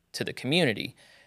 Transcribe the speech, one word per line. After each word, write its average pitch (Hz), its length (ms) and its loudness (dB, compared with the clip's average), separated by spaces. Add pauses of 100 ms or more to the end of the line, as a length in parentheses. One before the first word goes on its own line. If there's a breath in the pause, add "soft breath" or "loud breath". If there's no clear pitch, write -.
(120)
to 117 120 -4
the - 80 -6
community. 135 600 0 (320 soft breath)